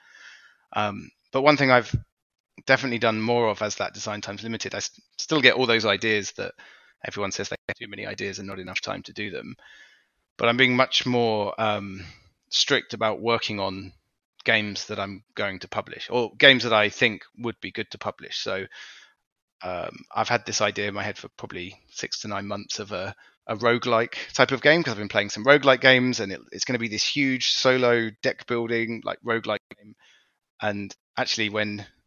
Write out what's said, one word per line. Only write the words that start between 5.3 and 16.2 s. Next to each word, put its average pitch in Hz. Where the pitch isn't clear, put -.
get 127
all 131
those 113
ideas 104
that 98
everyone 98
says -
they 101
have 101
too 117
many 104
ideas 101
and 98
not 95
enough 92
time 98
to 104
do 104
them. 60
But 117
I'm 120
being 127
much -
more, 113
um, 101
strict -
about 107
working 113
on 95
games 107
that 104
I'm 98
going 98
to -
publish -
or 120